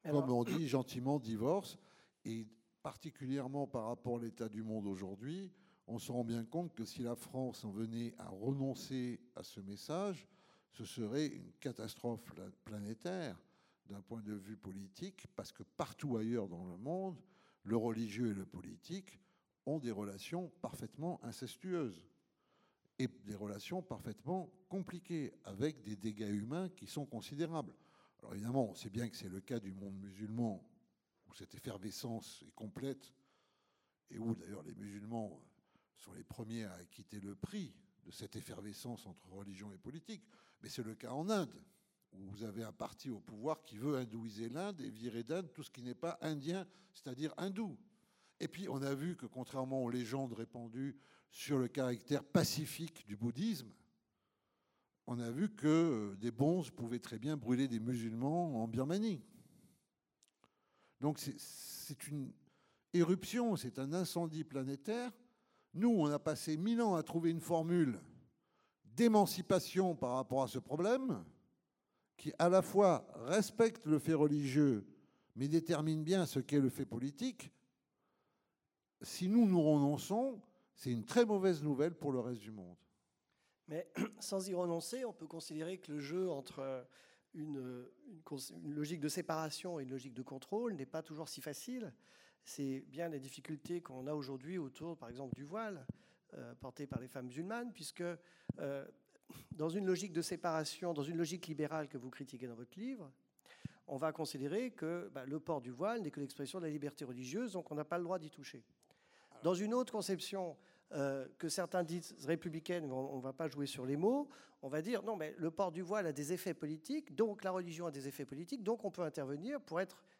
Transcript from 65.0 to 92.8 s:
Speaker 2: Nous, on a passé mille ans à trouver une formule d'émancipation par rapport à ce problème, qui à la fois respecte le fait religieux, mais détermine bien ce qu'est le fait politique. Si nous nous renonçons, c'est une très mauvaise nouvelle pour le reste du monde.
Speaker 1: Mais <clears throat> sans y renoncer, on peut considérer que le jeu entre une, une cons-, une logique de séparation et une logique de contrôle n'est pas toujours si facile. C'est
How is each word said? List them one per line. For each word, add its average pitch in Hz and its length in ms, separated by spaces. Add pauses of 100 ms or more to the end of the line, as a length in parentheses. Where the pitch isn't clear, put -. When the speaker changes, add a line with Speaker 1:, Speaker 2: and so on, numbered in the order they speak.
Speaker 2:
Nous, 208 160
on 185 180
a 147 120
passé 156 380
mille 226 240
ans 208 140
à 156 80
trouver 165 280
une 165 100
formule 165 580 (840)
d'émancipation 185 1120
par 123 160
rapport 131 320
à 120 40
ce 110 120
problème, 175 640 (960)
qui - 200
à 170 120
la 185 120
fois 185 460 (180)
respecte 220 600
le 151 140
fait 165 140
religieux, 143 720 (500)
mais 131 120
détermine 156 560
bien 180 220
ce 135 140
qu'est 147 200
le 131 100
fait 135 160
politique. 139 640 (1500)
Si - 260
nous 220 200
nous 175 140
renonçons, 151 800 (340)
c'est - 160
une 113 140
très 240 200
mauvaise 190 380
nouvelle 151 320
pour 147 160
le 127 80
reste 117 220
du 107 100
monde. 90 260 (920)
Speaker 1:
Mais 165 280
<clears throat> - 240
sans 190 300
y 185 40
renoncer, 175 520
on 208 80
peut 160 140
considérer 165 500
que 160 160
le 147 60
jeu 175 300
entre 135 560 (480)
une, 127 540 (200)
une 170 160
cons-, 147 400
une 147 100
logique 151 260
de 147 80
séparation 160 720
et 135 40
une 127 80
logique 131 220
de 127 80
contrôle 202 520
n'est 135 120
pas 160 160
toujours 156 280
si - 100
facile. 185 540 (500)
C'est 135 460